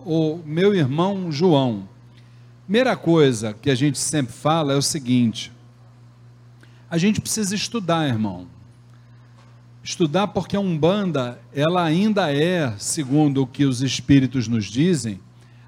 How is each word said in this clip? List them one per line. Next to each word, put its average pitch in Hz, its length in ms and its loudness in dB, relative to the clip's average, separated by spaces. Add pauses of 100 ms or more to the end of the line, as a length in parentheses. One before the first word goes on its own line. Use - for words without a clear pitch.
O 160 400 0
meu 180 280 2
irmão 175 560 0
João, 135 560 2 (800)
primeira 226 320 0
coisa 131 560 2
que - 160 -8
a 131 60 2
gente 139 240 0
sempre 139 340 -4
fala 151 400 -2
é 139 40 0
o 143 40 0
seguinte: 123 720 -2 (1400)
a 170 60 -2
gente 190 240 2
precisa 208 340 -4
estudar, 170 540 -2
irmão. 101 380 -4 (1300)
Estudar 175 480 -2
porque - 260 -6
a 202 60 0
Umbanda, 160 800 0 (100)
ela 170 320 0
ainda 185 480 2
é, 151 460 0
segundo 139 680 0
o 127 40 -2
que 143 180 -2
os 127 160 0
espíritos 131 680 2
nos 110 200 -2
dizem, 117 520 0 (500)